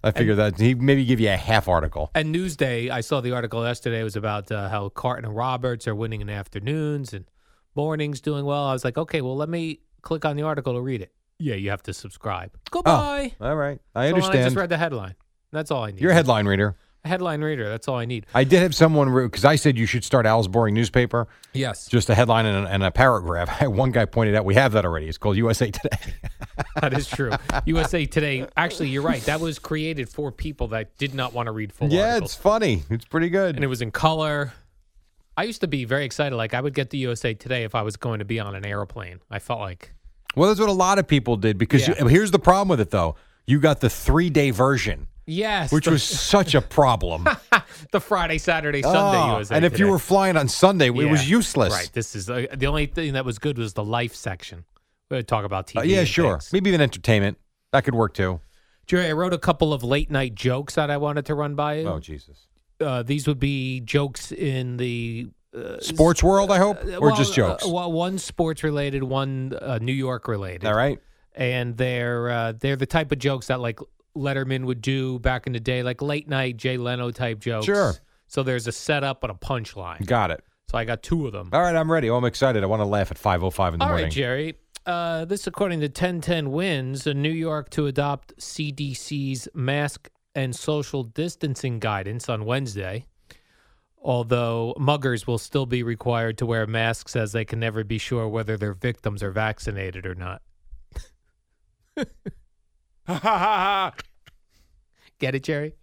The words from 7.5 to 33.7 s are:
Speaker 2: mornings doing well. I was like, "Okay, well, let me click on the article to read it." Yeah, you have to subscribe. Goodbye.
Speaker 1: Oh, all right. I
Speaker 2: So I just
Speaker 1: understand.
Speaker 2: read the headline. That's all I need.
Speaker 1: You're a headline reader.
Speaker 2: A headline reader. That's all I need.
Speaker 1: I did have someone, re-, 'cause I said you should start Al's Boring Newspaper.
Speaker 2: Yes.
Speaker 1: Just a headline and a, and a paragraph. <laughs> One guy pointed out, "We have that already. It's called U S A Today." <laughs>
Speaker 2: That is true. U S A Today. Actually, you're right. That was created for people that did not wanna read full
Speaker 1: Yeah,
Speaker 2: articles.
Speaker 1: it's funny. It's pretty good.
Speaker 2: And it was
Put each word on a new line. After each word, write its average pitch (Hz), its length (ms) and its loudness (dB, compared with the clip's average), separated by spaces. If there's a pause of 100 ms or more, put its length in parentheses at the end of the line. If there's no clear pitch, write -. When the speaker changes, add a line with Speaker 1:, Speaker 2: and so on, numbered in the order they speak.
Speaker 2:
mornings 147 460 -4
doing 143 240 -4
well. 143 200 -2
I 135 80 0
was 127 120 -4
like, 123 120 -2
"Okay, 160 260 -2
well, 127 140 -4
let 151 120 -4
me 165 320 -6 (220)
click 160 220 -4
on 147 120 0
the 147 80 -2
article 143 300 -2
to 123 60 -2
read 127 220 -4
it." - 100 -14 (280)
Yeah, 135 160 -2
you 98 140 -4
have 101 140 -6
to 98 100 -8
subscribe. 92 580 -10 (180)
Goodbye. 285 680 2
Speaker 1:
Oh, 113 80 -4
all 151 80 -2
right. 143 240 -4 (160)
I 135 140 2
Speaker 2:
So 180 60 2
I - 40 4
just - 100 0
Speaker 1:
understand. 127 260 4
Speaker 2:
read 180 140 -2
the 165 80 0
headline. 117 360 -4 (360)
That's 151 220 -6
all 127 100 -2
I 107 80 -6
need. 98 100 -12
Speaker 1:
You're 175 120 4
a - 20 8
headline 123 320 6
reader. 98 300 2 (280)
Speaker 2:
A 156 40 -6
headline 170 340 -2
reader. 139 260 -4
That's 113 200 -8
all 131 80 -2
I 117 100 -2
need. 117 280 -6
Speaker 1:
I 127 100 6
did 143 160 8
have 175 140 2
someone, 156 340 6
re-, 127 200 4
'cause - 160 -2
I 147 120 8
said 135 220 4
you 113 80 2
should 117 180 -2
start 120 220 4
Al's 110 220 4
Boring 107 260 4
Newspaper. 117 540 2 (260)
Speaker 2:
Yes. 131 320 -4
Speaker 1:
Just 120 240 2
a 110 40 6
headline 113 300 6
and 101 220 2
a, 87 40 -6
and 98 120 2
a 92 80 2
paragraph. 90 720 2
<laughs> 143 40 4
One 123 260 0
guy 113 120 4
pointed 107 300 2
out, 107 100 2
"We 98 120 2
have 127 160 6
that 104 120 4
already. 80 240 -2
It's 80 100 -8
called 101 180 0
U 113 140 2
S 104 100 0
A 117 120 0
Today." - 300 -4
<laughs> - 60 -10 (720)
Speaker 2:
That 135 160 0
is 139 120 -2
true. 127 240 -2 (340)
U 160 120 2
S 160 160 0
A 151 120 0
Today. 139 400 -2 (100)
Actually, 160 340 -2
you're 139 120 -2
right. 151 200 0
That 151 180 0
was 160 180 -6
created 156 500 -6
for 147 220 -6
people 131 380 -6
that 110 280 -6
did 139 180 -4
not 127 180 -4
wanna 117 200 -4
read 107 200 -6
full - 160 -2
Speaker 1:
Yeah, 196 240 4
Speaker 2:
articles. 214 220 -2
Speaker 1:
it's - 60 -16
funny. 196 500 2
It's 113 140 -4
pretty 165 260 -2
good. 180 260 0
Speaker 2:
And 143 80 -2
it 135 40 -2
was 123 140 -4